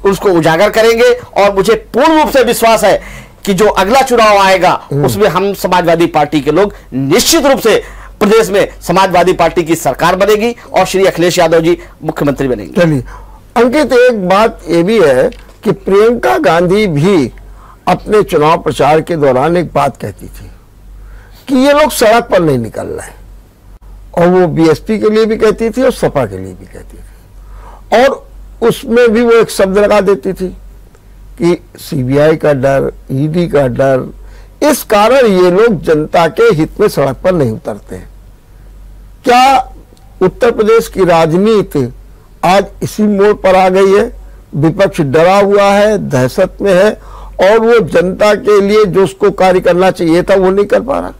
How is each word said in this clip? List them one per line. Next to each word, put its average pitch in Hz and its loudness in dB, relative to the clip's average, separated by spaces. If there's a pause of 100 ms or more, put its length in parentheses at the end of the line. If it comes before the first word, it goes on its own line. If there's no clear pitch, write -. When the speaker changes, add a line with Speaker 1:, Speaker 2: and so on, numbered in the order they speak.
Speaker 1:
उसको 196 0
उजागर 165 0
करेंगे 226 2
और 196 -2
मुझे 196 0
पूर्ण 311 0
रूप 302 0
से 262 2
विश्वास 226 0
है 185 2 (440)
कि 202 -2
जो 208 2
अगला 202 0
चुनाव 233 2
आएगा 190 0
Speaker 2:
हम्म। 143 -2
Speaker 1:
उसमें 202 0
हम 190 -2
समाजवादी 170 -2
पार्टी 151 -2
के 143 -4
लोग 196 0 (200)
निश्चित 190 0
रूप 269 2
से 214 0 (360)
प्रदेश 208 2
में 190 0 (140)
समाजवादी 180 0
पार्टी 165 -2
की 165 0
सरकार 160 -2
बनेगी 208 0 (180)
और 185 2
श्री 190 -2
अखिलेश 170 0
यादव 165 4
जी 170 0 (260)
मुख्यमंत्री 143 -4
बनेंगे। 104 -4
Speaker 2:
चलिए 151 0 (520)
अंकित, 247 0
एक 240 2
बात 220 0 (100)
ये 170 0
भी 214 2
है 135 2 (340)
कि 208 -2
प्रियंका 226 0
गांधी 185 0
भी 151 0 (560)
अपने - 0
चुनाव 156 0
प्रचार 151 0
के 170 -6
दौरान 143 0
एक 170 -4
बात 143 -2
कहती - -14
थी 98 -20 (960)
कि 277 -2
ये 269 2
लोग 294 2
सड़क 226 2
पर 208 0
नहीं 151 0
निकल 104 -8
रहे - -12
हैं, - -20 (1000)
और 175 2
वो 180 2
बीएसपी 160 -2
के 214 0
लिए 220 0
भी 214 -4
कहती 220 -2
थी 247 -6
और 262 2
सपा 151 -4
के 98 -10
लिए 95 -14
भी 92 -20
कहती - -20
थी, - -6
और - -2 (340)
उसमें 233 0
भी 220 0
वो 233 2
एक 226 4
शब्द 190 0
लगा 208 2
देती 196 -2
थी 185 -8 (960)
कि 170 0 (140)
सीबीआई 143 0
का 151 0
डर, 135 -2 (200)
ईडी 156 -2
का 143 0
डर, 131 -2 (500)
इस 285 0
कारण 233 2
ये 180 2
लोग 202 2
जनता 165 0
के 220 0
हित 160 0
में 208 2
सड़क 139 -2
पर 185 0
नहीं 143 -2
उतरते 104 -12
हैं। 90 -18 (1120)
क्या 262 2 (480)
उत्तर 185 0
प्रदेश 226 0
की 185 -2
राजनीति 170 0 (520)
आज 185 2 (180)
इसी - -4
मोड़ 208 2
पर 185 0
आ 190 4
गई 190 2
है? 208 0 (420)
विपक्ष 160 0
डरा 160 2
हुआ 202 2
है, 202 0
दहशत 131 -2
में 202 0
है, 196 4 (500)
और 208 4
वो 226 2
जनता 185 0
के 202 2
लिए 214 2
जो 185 0
उसको 190 -2
कार्य 185 0
करना 180 0
चाहिए 170 0
था 190 0
वो 190 0
नहीं 196 0
कर - -2
पा 220 -4
रहा। 180 -10